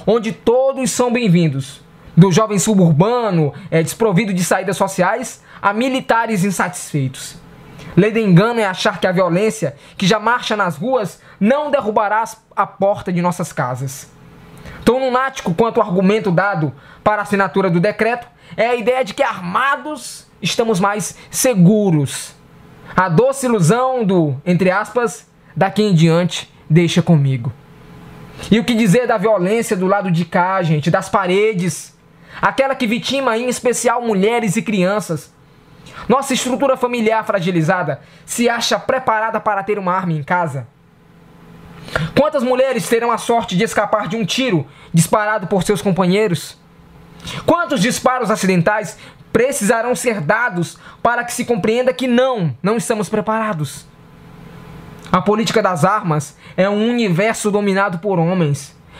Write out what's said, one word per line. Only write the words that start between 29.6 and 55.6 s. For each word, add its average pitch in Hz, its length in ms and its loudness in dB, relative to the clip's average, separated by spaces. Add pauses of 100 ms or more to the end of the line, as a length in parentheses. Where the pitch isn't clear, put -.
do 180 100 0
lado 196 240 0
de 170 140 0
cá, 185 380 0
gente, 156 280 0
das 190 160 0
paredes? 190 880 0 (440)
Aquela 262 340 0
que 254 120 -4
vitima, 233 500 -2
em 247 100 -2
especial, 240 540 0
mulheres 220 560 0
e 226 40 4
crianças. 190 680 -2 (800)
Nossa 262 240 2
estrutura 254 420 0
familiar 226 480 0
fragilizada 175 800 0 (240)
se 233 240 0
acha 226 300 0
preparada 220 600 -2
para 196 240 -2
ter 208 160 -4
uma 180 140 -2
arma 185 200 -2
em 147 100 -4
casa? 147 440 -2 (1500)
Quantas 294 260 2
mulheres 254 440 0
terão 233 240 0
a 220 60 0
sorte 226 380 -2
de 190 80 2
escapar 208 440 -2
de 202 100 -4
um 220 80 -2
tiro 208 420 0 (260)
disparado 208 540 0
por 190 160 0
seus 202 180 0
companheiros? 190 800 0 (840)
Quantos 311 360 2
disparos 247 500 0
acidentais 196 680 0 (340)
precisarão 240 640 0
ser 226 260 -2
dados 190 560 -2 (260)
para 240 200 0
que 240 100 -10
se - 120 -6
compreenda 240 480 0
que 254 140 -4
não, 240 560 0
não 214 140 0
estamos 214 320 -4
preparados? 214 760 -4 (1300)
A 180 100 0
política 214 400 0